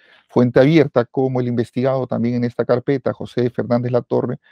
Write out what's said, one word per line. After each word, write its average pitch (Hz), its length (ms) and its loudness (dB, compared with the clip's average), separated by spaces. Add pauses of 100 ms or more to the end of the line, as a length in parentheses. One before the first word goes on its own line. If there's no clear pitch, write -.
(280)
fuente 123 320 2
abierta, 135 440 4
como 131 360 -4
el 123 80 -2
investigado 123 580 -2
también 120 280 -2
en 120 100 -2
esta 120 200 -4
carpeta, 123 480 -2
José 120 380 -4
Fernández 120 400 -2
Latorre, 123 480 -2 (140)